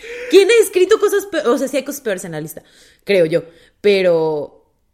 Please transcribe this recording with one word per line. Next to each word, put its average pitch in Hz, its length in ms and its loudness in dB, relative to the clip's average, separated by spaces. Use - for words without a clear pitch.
¿Quién 370 200 6
ha 453 140 4
escrito 370 360 0
cosas 392 260 -2
pe-, 320 220 -6
o 254 100 0
sea, 269 100 -4
sí 285 100 -4
hay 262 60 -4
cosas 269 180 -12
peores 190 240 -8
en 170 80 -12
la 151 80 -8
lista, - 220 -16
creo 208 200 2
yo. 170 180 -2
Pero, 165 880 0